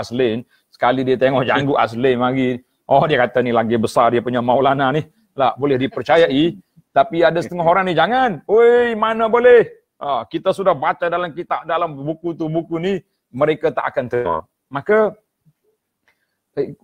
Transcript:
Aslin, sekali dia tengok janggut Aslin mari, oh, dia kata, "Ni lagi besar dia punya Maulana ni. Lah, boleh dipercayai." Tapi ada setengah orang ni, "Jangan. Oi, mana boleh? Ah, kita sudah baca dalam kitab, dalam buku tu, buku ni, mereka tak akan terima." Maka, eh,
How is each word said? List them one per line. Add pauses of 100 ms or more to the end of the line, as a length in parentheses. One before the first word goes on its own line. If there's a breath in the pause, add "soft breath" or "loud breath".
Aslin, (240)
sekali
dia
tengok
janggut
Aslin
mari, (320)
oh,
dia
kata,
"Ni
lagi
besar
dia
punya
Maulana
ni. (360)
Lah,
boleh
dipercayai." (340)
Tapi
ada
setengah
orang
ni,
"Jangan.
Oi,
mana
boleh? (320)
Ah,
kita
sudah
baca
dalam
kitab,
dalam
buku
tu,
buku
ni, (320)
mereka
tak
akan
terima." (320)
Maka, (1400)
eh,